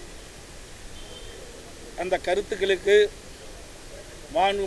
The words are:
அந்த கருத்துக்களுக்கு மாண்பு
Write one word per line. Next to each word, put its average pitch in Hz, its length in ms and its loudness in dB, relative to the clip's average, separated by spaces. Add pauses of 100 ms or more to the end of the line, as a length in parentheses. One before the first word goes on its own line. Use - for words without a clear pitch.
(2000)
அந்த 185 140 2
கருத்துக்களுக்கு 196 920 6 (1200)
மாண்பு 196 320 4